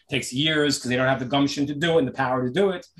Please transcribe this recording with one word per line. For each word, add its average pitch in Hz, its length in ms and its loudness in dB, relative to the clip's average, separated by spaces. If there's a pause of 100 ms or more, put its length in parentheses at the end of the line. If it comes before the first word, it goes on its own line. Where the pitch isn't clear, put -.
it - 20 -20
takes 123 220 -4
years 147 440 2
'cause 123 120 -6
they 123 60 0
don't 131 120 2
have 135 120 2
the 131 60 -6
gumption 139 420 0
to 147 80 -4
do 165 200 2
it 165 40 4
and 135 80 2
the 117 40 -6
power 127 340 0
to 123 60 -2
do 190 200 2
it. 175 140 -8 (140)